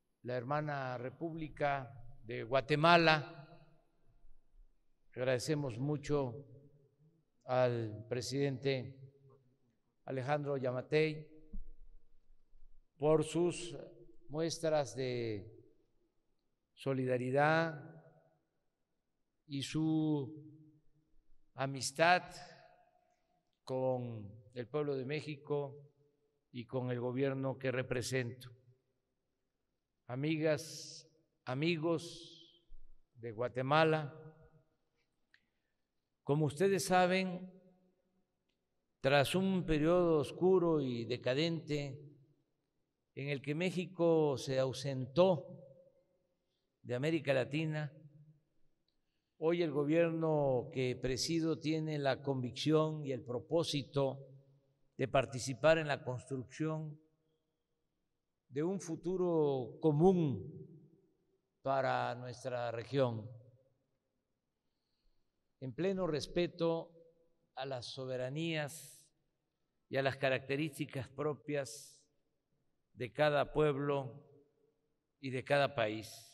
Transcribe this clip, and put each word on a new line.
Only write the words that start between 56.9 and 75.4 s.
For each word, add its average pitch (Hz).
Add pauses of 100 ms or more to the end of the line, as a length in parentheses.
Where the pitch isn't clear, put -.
de 139
un 185
futuro 160
común 156 (720)
para 127
nuestra 123
región, 117 (2250)
en 131
pleno 185
respeto 165 (640)
a 135
las 127
soberanías 139 (840)
y 131
a 135
las 135
características 139
propias 143 (920)
de 117
cada 147
pueblo 143 (960)
y 131
de 127